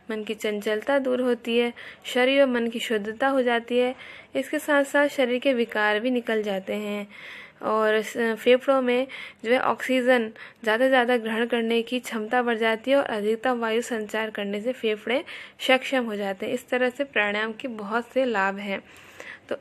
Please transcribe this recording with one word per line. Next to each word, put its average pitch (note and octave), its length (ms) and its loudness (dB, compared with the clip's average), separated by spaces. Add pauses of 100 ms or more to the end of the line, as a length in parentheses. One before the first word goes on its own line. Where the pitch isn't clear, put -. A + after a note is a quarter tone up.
(100)
मन A3 140 -6
की G#3+ 100 -6
चंचलता G#3+ 640 -2
दूर B3+ 220 0
होती A#3+ 380 0
है, A#3+ 140 2 (320)
शरीर C4 360 4
और C#4 60 8
मन A#3+ 220 0
की A3+ 120 -6
शुद्धता A3 480 -2
हो C4+ 140 2
जाती A#3+ 360 0
है। B3 160 0 (420)
इसके C4+ 220 -2
साथ C#4+ 260 2
साथ C#4+ 240 2
शरीर B3+ 300 0
के C4+ 140 2
विकार G#3+ 480 0
भी B3 100 0
निकल A#3 320 0
जाते G3+ 320 -4
हैं G#3 320 -6 (560)
और A3 400 2
स-, A3+ 320 -2
फेफड़ों B3+ 480 4
में B3 240 0 (380)
जो A3+ 80 2
है B3+ 80 4
ऑक्सीजन A#3+ 680 2 (340)
ज़्यादा A3 220 2
से C4 40 6
ज़्यादा B3 280 4
ग्रहण A3 300 0
करने A#3 360 0
की B3 180 -4
क्षमता A#3 420 -2
बढ़ A#3 160 0
जाती A3+ 320 0
है C#4 60 6
और C#4 80 4
अधिकतम A3 540 0
वायु A3+ 240 0
संचार A3 480 -4
करने G#3 300 -4
से A#3+ 120 -4
फेफड़े A3+ 520 -2 (440)
सक्षम C4 360 2
हो G#3+ 120 -4
जाते G3 300 -4
हैं। - 60 -4
इस B3 160 -6
तरह B3 220 0
से C4 140 -4
प्राणायाम G#3+ 480 0
के A3 160 -10
बहुत A3 400 -6
से C4 160 0
लाभ G3 340 0
हैं। G3+ 240 -6 (680)
तो - 120 -4